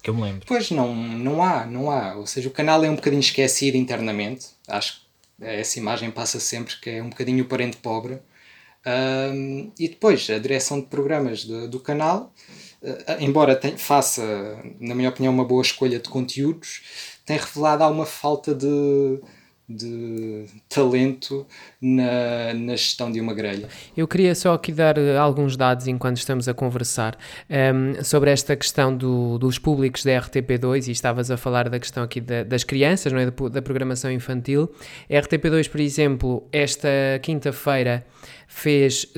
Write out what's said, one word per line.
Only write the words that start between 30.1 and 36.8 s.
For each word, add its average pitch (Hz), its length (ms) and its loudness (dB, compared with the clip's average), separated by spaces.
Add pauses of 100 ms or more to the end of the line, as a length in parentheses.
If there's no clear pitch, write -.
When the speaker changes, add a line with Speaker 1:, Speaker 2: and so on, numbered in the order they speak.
Speaker 3:
R 127 180 2
T 135 140 0
P 123 160 0
dois, 127 300 0
e - 20 -4
estavas 123 400 -2
a 123 60 0
falar 123 320 0
da 123 100 -4
questão 120 240 -6
aqui 120 180 -4
da, 120 220 -4
das 117 220 -2
crianças, 143 480 2
não 131 80 2
é? 123 60 2
Da 123 60 -2
pu-, 127 160 -4
da 135 140 -4
programação 131 480 -4
infantil. 131 640 -2 (360)
A 151 60 0
R 143 140 4
T 160 100 2
P 156 120 0
dois, 156 180 2
por 151 120 -4
exemplo, 135 680 0
esta 147 380 0 (340)